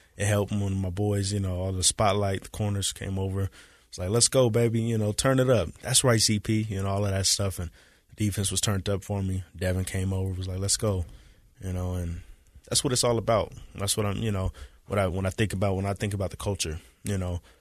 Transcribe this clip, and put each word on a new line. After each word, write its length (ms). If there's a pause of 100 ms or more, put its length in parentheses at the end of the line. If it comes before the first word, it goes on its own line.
(160)
it 120
helped 240
when 280
my 120
boys, 420
you 60
know, 200
all 120
the 120
spotlight, 600
the 60
corners 440
came 240
over. 320 (400)
It's 80
like, 140
"Let's 160
go, 240
baby, 280
you 200
know, 140
turn 260
it 100
up. 200 (120)
That's 220
right, 180
C 160
P," 320
you 140
know, 60
all 140
of 60
that 160
stuff. 320
And 140 (440)
the 120
defense 240
was 100
turned 260
up 160
for 200
me. 200 (140)
Devin 280
came 280
over, 200
was 140
like, 120
"Let's 180
go," 300 (580)
you 80
know, 220
and 260 (480)
that's 140
what 100
it's 100
all 140
about. 360 (200)
That's 240
what 80
I'm, 120
you 140
know, 220 (340)
what 120
I, 80
when 180
I 40
think 240
about, 240
when 80
I 80
think 200
about 180
the 60
culture, 440 (240)
you 120
know, 240 (200)